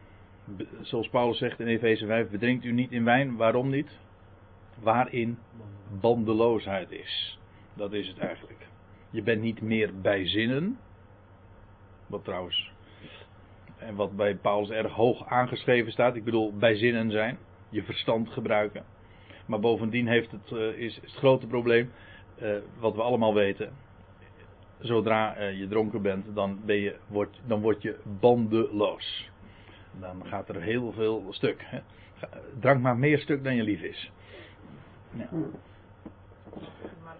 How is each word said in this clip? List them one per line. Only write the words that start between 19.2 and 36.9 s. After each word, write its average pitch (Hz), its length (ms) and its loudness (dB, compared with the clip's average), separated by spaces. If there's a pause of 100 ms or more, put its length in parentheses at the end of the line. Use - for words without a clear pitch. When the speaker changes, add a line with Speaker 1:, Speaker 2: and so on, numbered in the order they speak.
Speaker 1:
Maar 107 140 -2
bovendien 113 460 2
heeft 117 240 2
het, 104 220 -12
eh, 110 160 -2
is, 113 320 -8
is - 100 -20
het - 20 -20
grote 131 340 4
probleem, 120 460 4 (460)
eh, 104 180 -2 (220)
wat 110 160 0
we 107 80 0
allemaal 117 320 4
weten. 101 500 0 (960)
Zodra, 110 540 0
eh, 98 240 -6
je 95 100 -6
dronken 107 340 0
bent, 98 320 -2
dan 98 300 -2
ben 104 120 2
je, 101 200 -2 (100)
word, 101 400 -4
dan 107 140 0
word 107 220 2
je 110 160 -6 (220)
bandeloos. 107 1120 2 (680)
Dan 92 260 -12
gaat 98 220 -8
er 85 140 -10
heel 113 300 -4
veel 110 380 -2
stuk, - 360 -4
hè. - 120 -10 (360)
Ga-, - 140 -14 (320)
drank 127 200 6
maar 123 160 2
meer 143 220 6
stuk 139 260 -2
dan 131 100 0
je 120 80 2
lief 101 200 0
is. - 280 -12 (1000)
Ja. - 180 -12 (1800)